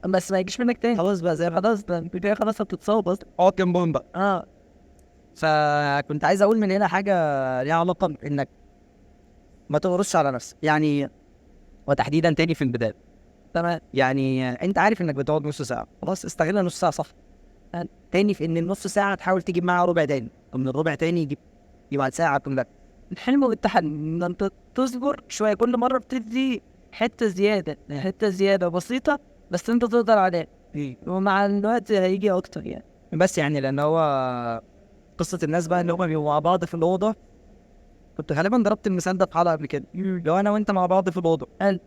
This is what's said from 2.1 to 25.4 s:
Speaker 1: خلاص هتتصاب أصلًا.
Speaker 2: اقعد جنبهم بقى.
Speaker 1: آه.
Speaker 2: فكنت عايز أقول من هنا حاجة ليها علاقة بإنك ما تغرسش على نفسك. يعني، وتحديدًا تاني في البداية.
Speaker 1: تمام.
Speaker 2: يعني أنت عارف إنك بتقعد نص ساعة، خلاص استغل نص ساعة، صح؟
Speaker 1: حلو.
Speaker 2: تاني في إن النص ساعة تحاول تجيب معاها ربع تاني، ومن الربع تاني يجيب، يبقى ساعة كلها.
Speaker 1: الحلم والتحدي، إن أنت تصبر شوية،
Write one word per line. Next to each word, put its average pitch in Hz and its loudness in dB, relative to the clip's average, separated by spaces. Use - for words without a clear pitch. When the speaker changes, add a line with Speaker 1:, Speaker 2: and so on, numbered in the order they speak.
Speaker 1:
خلاص 214 -2
هتتصاب 208 -2
أصلًا. 190 -4
Speaker 2:
اقعد 185 6
جنبهم 180 0
بقى. 131 -2
Speaker 1:
آه. 190 0
Speaker 2:
فكنت 147 0
عايز 190 4
أقول 214 4
من 208 0
هنا 196 2
حاجة 196 -2
ليها 147 0
علاقة 170 0
بإنك 143 -4
ما 151 0
تغرسش 185 0
على 143 2
نفسك. - -10
يعني، 151 0
وتحديدًا 151 2
تاني 165 0
في 151 -2
البداية. 120 -2
Speaker 1:
تمام. 170 -2
Speaker 2:
يعني 131 0
أنت 180 -2
عارف 202 2
إنك 156 -2
بتقعد 147 -2
نص 147 -6
ساعة، 117 -6
خلاص 185 -6
استغل 185 0
نص - -6
ساعة، 165 0
صح؟ 151 -6
Speaker 1:
حلو. 170 -8
Speaker 2:
تاني 196 2
في 151 -6
إن 165 -2
النص 175 -4
ساعة 196 0
تحاول 185 0
تجيب 175 -2
معاها 180 4
ربع 170 2
تاني، 131 -2
ومن 127 -2
الربع 147 0
تاني 165 0
يجيب، 143 -6
يبقى 135 0
ساعة 147 2
كلها. 131 -2
Speaker 1:
الحلم 269 0
والتحدي، 208 0
إن 156 -4
أنت 180 -2
تصبر 254 -2
شوية، 214 0